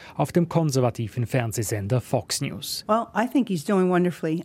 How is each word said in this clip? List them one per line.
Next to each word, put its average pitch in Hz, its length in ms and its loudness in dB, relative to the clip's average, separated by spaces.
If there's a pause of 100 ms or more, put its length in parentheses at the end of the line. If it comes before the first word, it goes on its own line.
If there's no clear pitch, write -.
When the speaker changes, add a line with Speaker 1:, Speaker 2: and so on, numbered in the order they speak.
(160)
Speaker 1:
auf 151 160 -2
dem 170 160 2
konservativen 127 800 0
Fernsehsender 113 760 -2
Fox - 400 -2
News. - 480 -8
Speaker 2:
Well, 220 260 0
I 220 160 0
think 247 200 2
he's 175 160 -2
doing 190 240 4
wonderfully. 175 560 0